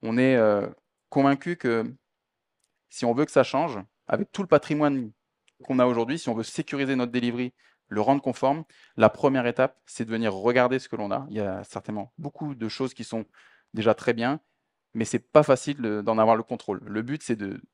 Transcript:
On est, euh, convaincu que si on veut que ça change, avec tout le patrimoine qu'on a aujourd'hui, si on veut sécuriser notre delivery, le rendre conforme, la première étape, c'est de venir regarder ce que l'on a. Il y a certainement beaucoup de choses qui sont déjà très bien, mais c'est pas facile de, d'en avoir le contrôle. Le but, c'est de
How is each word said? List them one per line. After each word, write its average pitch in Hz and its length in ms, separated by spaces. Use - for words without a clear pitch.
On 113 160
est, 131 180
euh, 107 320
convaincu 139 460
que 117 400
si - 160
on 117 80
veut 135 100
que 151 80
ça 135 120
change, 120 360
avec - 260
tout - 80
le 185 80
patrimoine 143 640
qu'on 127 160
a 123 60
aujourd'hui, 123 340
si - 80
on 120 60
veut 113 100
sécuriser 135 540
notre 120 160
delivery, 123 400
le 104 140
rendre 135 200
conforme, 135 440
la 110 120
première 135 380
étape, 131 380
c'est - 180
de 113 60
venir 113 240
regarder 123 440
ce - 120
que 113 80
l'on 104 120
a. - 200
Il 104 80
y - 20
a 98 240
certainement 104 540
beaucoup 143 360
de 113 140
choses 127 260
qui 113 120
sont 110 200
déjà 110 200
très - 200
bien, 120 280
mais 113 120
c'est 113 140
pas - 220
facile 143 400
de, 107 200
d'en 110 160
avoir 110 180
le 110 80
contrôle. 110 420
Le 104 160
but, 135 220
c'est 117 140
de 98 240